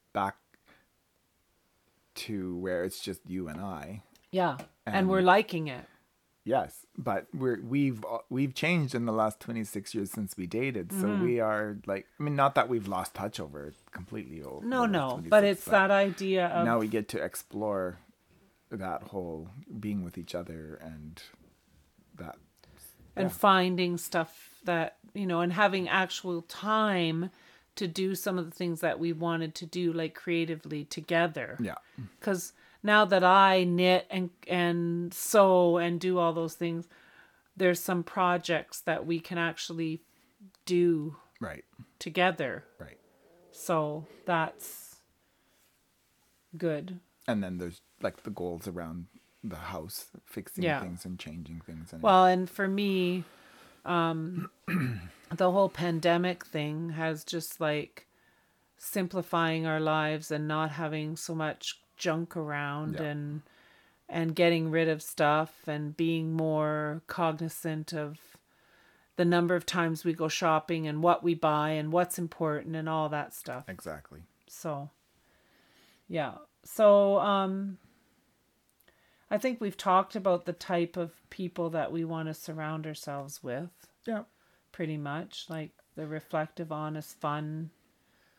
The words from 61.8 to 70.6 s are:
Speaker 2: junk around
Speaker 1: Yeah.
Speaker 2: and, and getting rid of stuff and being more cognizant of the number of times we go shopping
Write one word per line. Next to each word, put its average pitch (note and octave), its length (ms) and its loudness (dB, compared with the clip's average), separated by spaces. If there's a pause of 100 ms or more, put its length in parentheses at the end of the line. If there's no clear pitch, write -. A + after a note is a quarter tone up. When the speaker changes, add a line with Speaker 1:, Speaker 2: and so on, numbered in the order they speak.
Speaker 2:
junk E3 400 -2
around D3 600 -4
Speaker 1:
Yeah. D#3+ 80 -4
Speaker 2:
and, D3 380 -6 (640)
and E3 280 -2
getting E3+ 340 4
rid D#3+ 180 2
of D#3 140 0
stuff D#3 640 0
and D3+ 300 -6
being E3 380 0
more D3+ 720 0
cognizant D#3+ 880 -4
of D3+ 420 -8 (800)
the F3+ 80 4
number F3 320 4
of E3+ 80 -2
times E3 400 0
we E3+ 80 2
go D#3+ 160 -2
shopping D#3+ 580 2